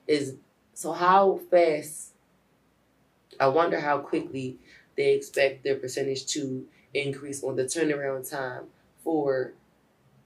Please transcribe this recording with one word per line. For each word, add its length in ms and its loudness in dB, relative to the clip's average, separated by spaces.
Is, 300 0
so 180 -8
how 480 6
fast 600 2
I 80 6
wonder 320 2
how 180 0
quickly 600 -6
they 180 4
expect 500 0
their 120 0
percentage 520 -6
to 380 -6
increase 480 -6
on 140 -4
the 80 0
turnaround 680 -2
time 340 -8
for, 500 0